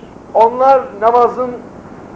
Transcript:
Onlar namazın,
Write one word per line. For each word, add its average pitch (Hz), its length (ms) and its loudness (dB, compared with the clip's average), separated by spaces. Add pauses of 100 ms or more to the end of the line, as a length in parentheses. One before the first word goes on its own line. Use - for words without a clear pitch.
(320)
Onlar 254 480 4 (200)
namazın, 240 500 0 (640)